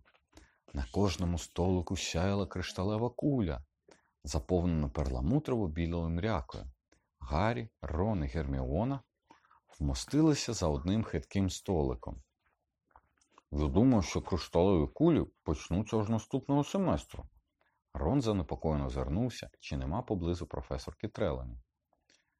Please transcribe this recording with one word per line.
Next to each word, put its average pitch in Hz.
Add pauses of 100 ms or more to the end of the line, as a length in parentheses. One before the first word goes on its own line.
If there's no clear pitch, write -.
(720)
На 69
кожному 87
столику 90
сяяла 95
кришталева 107
куля, 107 (580)
заповнена 80
перламутрово-білою 82
мрякою. 85 (600)
Гаррі, 110 (120)
Рон 82
і 69
Герміона 73 (800)
вмостилися 135
за 90
одним 87
хитким 92
столиком. 73 (1300)
«Я 73
думаю, 107
що 82
кришталеві 87
кулі 143 (180)
почнуться 101
аж 107
наступного 135
семестру». - (680)
Рон 110
занепокоєно 80
озирнувся, 69 (100)
чи -
нема 131
поблизу 87
професорки -
Трелані. 62 (800)